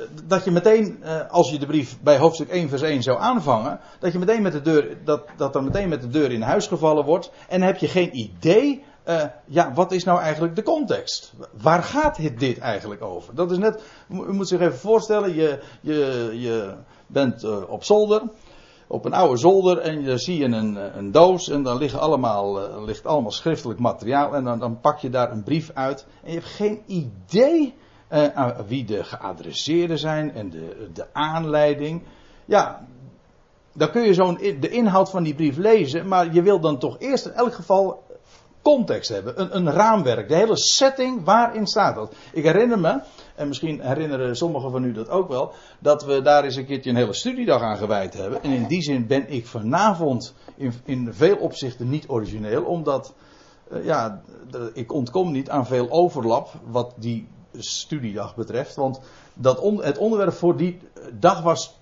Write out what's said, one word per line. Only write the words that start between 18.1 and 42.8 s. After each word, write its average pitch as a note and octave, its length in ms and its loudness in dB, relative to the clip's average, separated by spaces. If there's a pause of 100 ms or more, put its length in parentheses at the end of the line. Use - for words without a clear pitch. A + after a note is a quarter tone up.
op - 180 -8
een - 100 -4
oude D#3 220 4
zolder, F3+ 420 4
en D#3 260 -4
daar B2+ 140 0
zie F3 200 -4
je C#3+ 60 0
een, A2 320 0
eh, G2+ 200 -10
een G2+ 160 -8
doos F3 360 6
en C#3+ 140 -2
dan B2 160 -2
liggen C#3 220 -2
allemaal, G#2+ 600 0
eh, G2+ 240 -8
ligt G#2+ 220 -8
allemaal A#2 240 0
schriftelijk B2+ 500 -4
materiaal C3+ 540 0
en C3+ 100 -2
dan, A#2+ 140 -4
dan A#2 220 -6
pak D3 180 2
je C3 120 -8
daar B2 220 0
een G#2+ 100 -8
brief D3 320 -4
uit C3+ 320 -4 (160)
en D3 100 -12
je E3+ 60 -6
hebt E3+ 120 -14
geen G#3 360 -4
idee G3 880 2 (340)
eh, D3+ 180 4
aan B2+ 280 0 (120)
wie B2 180 -4
de G2+ 200 -4
geadresseerden D3+ 920 -4
zijn D3+ 360 -4
en G#2 160 -10
de, F2 420 -14
de - 200 -12
aanleiding. D3+ 920 0 (420)
Ja, - 420 0 (840)
dan D3+ 180 0
kun A#3 120 0
je G#3 120 6
zo'n F3+ 260 2
in-, G3 200 -4
de D3 80 -2
inhoud G3 420 2
van F3+ 120 -2
die D3+ 120 -2
brief C#3+ 220 0
lezen, F3+ 520 2
maar F3 260 2
je F3 80 6
wil G3 180 4
dan D#3 180 0
toch C3 200 -4
eerst C4 280 -2
in - 60 -12
elk A#3+ 220 0
geval F#3+ 480 0 (600)
context A#3 440 4
hebben, G2+ 320 -6
een, F#3 160 -4
een F3 140 0
raamwerk, D3 580 2
de C#3+ 60 2
hele G#3+ 220 4
setting B3+ 680 0
waarin A3 420 4
staat F3+ 280 2
dat. G#2+ 200 -10 (180)
Ik D3+ 120 -2
herinner G#3+ 340 4
me, F#3+ 220 2 (340)